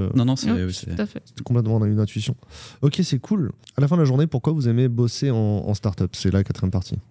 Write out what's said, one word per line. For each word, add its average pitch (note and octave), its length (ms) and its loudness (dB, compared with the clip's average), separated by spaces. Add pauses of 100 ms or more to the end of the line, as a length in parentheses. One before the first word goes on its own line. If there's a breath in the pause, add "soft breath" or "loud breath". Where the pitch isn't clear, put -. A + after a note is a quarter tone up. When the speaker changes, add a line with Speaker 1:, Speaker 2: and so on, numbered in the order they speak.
(160)
Speaker 1:
Non, A#2+ 100 4
non, C3 100 2
c'est, - 120 -4
Speaker 2:
Non, F#2 260 0
Speaker 1:
c'est - 200 -8
Speaker 2:
tout E2+ 80 -4
à G#2+ 40 0
fait. - 180 -14
Speaker 3:
c'est - 200 -16
complètement, A2+ 340 0
on A2 60 2
a G#2 40 2
une G#2 120 2
intuition. A2 360 -2 (460 loud breath)
Ok, D3 220 0
c'est C#3 160 -2
cool. F3+ 320 -2 (260)
À C3+ 40 2
la C#3+ 60 4
fin E3 80 2
de E3+ 60 4
la D3 40 6
journée, C3+ 220 2
pourquoi D3 240 -2
vous C#3+ 160 0
aimez B2 220 4
bosser A#2+ 420 0
en, A2+ 60 2
en G#2 380 0
start-up ? F#2 380 -2
C'est - 160 0
la F#2+ 140 2
quatrième - 280 -2
partie. - 240 -4 (160)